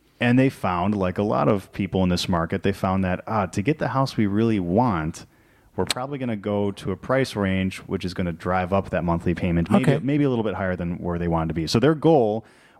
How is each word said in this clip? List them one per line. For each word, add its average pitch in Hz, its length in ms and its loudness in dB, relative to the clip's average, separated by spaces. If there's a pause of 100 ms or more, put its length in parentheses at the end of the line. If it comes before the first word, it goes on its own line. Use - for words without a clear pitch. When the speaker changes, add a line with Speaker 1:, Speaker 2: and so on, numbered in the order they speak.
(200)
Speaker 1:
and 120 180 4
they 135 100 6
found, 95 480 -2
like 92 220 0
a 104 40 0
lot 127 260 2
of 101 240 0
people 95 300 0
in 92 60 4
this 90 220 0
market, 85 320 0
they 98 100 2
found 95 320 0
that, 92 220 -2
uh, - 220 0
to - 120 -4
get 135 180 0
the - 100 -4
house 131 280 -2
we 107 100 2
really 107 320 2
want, 90 680 0 (500)
we're 92 80 0
probably 131 320 -6
gonna 123 180 -4
go 104 360 -2
to 98 200 -8
a 92 60 -4
price 131 400 -2
range 95 440 0
which 92 260 -6
is 85 80 -4
gonna 87 180 -4
drive 90 400 -2
up 98 160 0
that 87 160 -2
monthly 85 300 0
payment, 85 360 0
maybe, 101 140 4
Speaker 2:
Okay. 143 180 2
Speaker 1:
maybe 143 220 0
a 135 60 2
little 117 140 0
bit 101 100 -2
higher 92 220 -2
than 87 200 -4
where 85 220 -4
they 85 100 -2
wanted 82 200 0
to 80 60 -4
be. 80 120 -2
So 117 120 2
their 139 160 4
goal 127 520 4 (340)